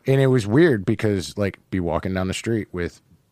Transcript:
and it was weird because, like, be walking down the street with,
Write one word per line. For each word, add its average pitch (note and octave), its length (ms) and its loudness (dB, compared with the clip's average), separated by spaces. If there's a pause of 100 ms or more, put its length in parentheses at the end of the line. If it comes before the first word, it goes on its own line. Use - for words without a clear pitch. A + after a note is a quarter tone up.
and C3+ 140 4
it C3+ 80 4
was C3 180 2
weird A#2+ 380 4
because, G#2 520 -2
like, G2+ 220 -4 (120)
be F#2+ 100 -2
walking F2 340 -2
down F#2 140 -2
the F#2 60 -4
street A2 380 -4
with, F2 280 -8 (300)